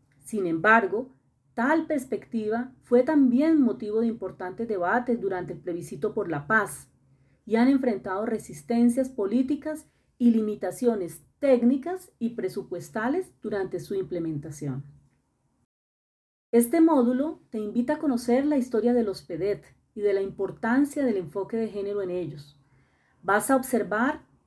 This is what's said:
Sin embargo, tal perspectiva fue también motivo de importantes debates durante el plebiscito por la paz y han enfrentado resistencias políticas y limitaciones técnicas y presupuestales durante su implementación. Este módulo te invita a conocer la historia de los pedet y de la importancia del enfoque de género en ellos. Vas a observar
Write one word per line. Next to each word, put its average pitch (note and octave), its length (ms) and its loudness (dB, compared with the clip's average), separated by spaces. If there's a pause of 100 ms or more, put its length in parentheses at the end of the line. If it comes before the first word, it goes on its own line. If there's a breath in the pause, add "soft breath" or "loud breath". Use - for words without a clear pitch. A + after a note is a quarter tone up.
(200)
Sin G3 260 -4
embargo, G3+ 680 2 (420)
tal D#4 340 0
perspectiva A#3 840 -4 (120)
fue B3 180 4
también C#4+ 580 4
motivo A3 400 0
de A#3 60 2
importantes G#3+ 640 -6
debates A3 520 0
durante F#3 340 -6
el D3+ 40 -14
plebiscito F3 560 -6
por F#3+ 140 -4
la D3 180 -6
paz G#3+ 420 0 (600)
y G#3 60 -4
han A#3 140 6
enfrentado A3 580 0
resistencias A#3+ 840 0
políticas C4 760 -2 (320)
y A#3+ 140 6
limitaciones G#3+ 880 -2 (160)
técnicas C4+ 800 2
y A#3 120 -4
presupuestales A3+ 1000 -4 (100)
durante G3 380 -4
su F3+ 160 -8
implementación. D#3 880 -6 (1700)
Este A#3 300 4
módulo C#4+ 580 4 (120)
te A3 100 -6
invita A#3+ 340 -2
a D4+ 60 -8
conocer C4 460 0
la D4+ 100 2
historia A#3+ 380 0
de A#3 100 2
los F#3+ 180 -6
pedet F#3 420 -4 (300)
y G#3+ 60 -10
de G3+ 120 2
la G3 100 2
importancia A#3+ 840 0
del A3 140 2
enfoque F#3+ 380 -6
de A3+ 120 -2
género G3+ 340 -6
en F3+ 80 -4
ellos. F3 500 -8 (600)
Vas G3+ 260 0
a C4+ 60 4
observar A#3+ 720 -2 (200)